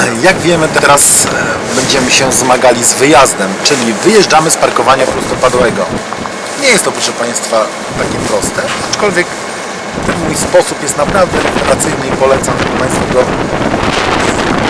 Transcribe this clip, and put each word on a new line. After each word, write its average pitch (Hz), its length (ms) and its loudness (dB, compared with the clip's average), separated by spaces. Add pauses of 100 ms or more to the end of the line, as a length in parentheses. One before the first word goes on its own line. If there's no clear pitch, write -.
<clears throat> 120 220 2
Jak 180 100 0
wiemy, 160 280 2
teraz, 143 580 2
e, 113 500 -4
będziemy 131 360 0
się 131 200 2
zmagali 123 520 4
z - 100 0
wyjazdem, 120 600 4 (100)
czyli 120 300 0
wyjeżdżamy 160 580 4
z - 40 2
parkowania 131 500 2
prostopadłego. 123 800 0 (760)
Nie 277 60 2
jest 226 180 2
to, 135 60 0
proszę - 200 -4
Państwa, 117 540 -2 (320)
takie 107 200 -2 (120)
proste, - 320 -2 (300)
aczkolwiek 180 360 0 (800)
ten - 100 -2 (120)
mój 156 100 -2
sposób - 460 0
jest 143 140 -4
naprawdę 170 440 0
rewelacyjny 135 680 -2
i 127 100 -2
polecam, 135 420 0
żeby - 200 -2
Państwo 131 220 -2 (120)
go 127 100 2 (1500)